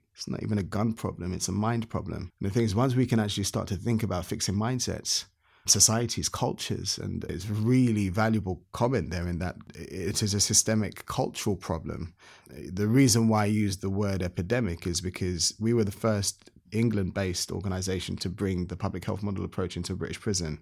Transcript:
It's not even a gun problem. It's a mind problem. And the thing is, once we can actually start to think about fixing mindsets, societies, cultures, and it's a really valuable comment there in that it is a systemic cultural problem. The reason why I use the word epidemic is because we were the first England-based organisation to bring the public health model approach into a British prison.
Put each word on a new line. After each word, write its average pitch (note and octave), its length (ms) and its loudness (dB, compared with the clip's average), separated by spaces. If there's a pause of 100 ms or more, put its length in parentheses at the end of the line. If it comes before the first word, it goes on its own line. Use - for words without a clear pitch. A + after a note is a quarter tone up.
(140)
It's - 140 -12
not - 140 -4
even G#2+ 160 0
a G2 60 0
gun A2 280 0
problem. F2+ 400 -4
It's - 160 -4
a F#2 40 -2
mind A2 360 0
problem. E2 420 -6 (100)
And G2 100 -2
the - 20 -8
thing A#2 120 4
is, G2+ 100 0
once B2 220 2
we B2+ 100 4
can A#2 140 4
actually G#2 240 0
start F#2+ 240 -2
to G2 80 -2
think G#2+ 260 0
about F#2 240 -2
fixing - 300 -2
mindsets, A2 680 -2 (420)
societies, A2 640 4
cultures, - 680 -2
and F#2 260 -6
it's F2+ 240 -6
a G#2+ 40 -2
really A2 560 4
valuable G2+ 520 2 (120)
comment A#2+ 380 0
there F2 180 -2
in F2 100 -2
that F2 180 -4 (180)
it F#2 480 -4
is G2+ 120 0
a G#2 60 4
systemic - 640 2
cultural - 500 -2
problem. E2 580 -8 (360)
The F#2 380 -4
reason A#2 400 6
why G#2+ 160 6
I - 20 4
use G#2 320 2
the G2 120 -2
word G2 320 0
epidemic F#2 640 0
is F2 140 -2
because F2+ 600 -2
we A2 120 2
were A#2 120 4
the G2 80 -2
first - 580 -2 (220)
England-based G2 800 0
organisation F#2 640 -2
to - 120 -6
bring F#2 380 -2
the F2+ 100 -8
public F#2 280 -4
health G2 180 -4
model F#2+ 220 -4
approach F2+ 320 -4
into F2+ 160 -4
a F2+ 40 -4
British - 240 -6
prison. F2 420 -2